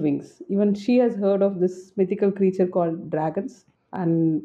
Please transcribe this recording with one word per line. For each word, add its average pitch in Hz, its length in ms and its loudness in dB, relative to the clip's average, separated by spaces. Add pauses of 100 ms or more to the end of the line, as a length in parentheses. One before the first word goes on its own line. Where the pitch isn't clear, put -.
wings. - 420 -4
Even 196 260 2
she 247 220 0
has 240 180 4
heard 196 280 2
of 196 180 0
this - 360 -4
mythical 196 360 2
creature 190 340 2
called 170 440 -2
dragons. 160 560 -6 (260)
And 165 520 0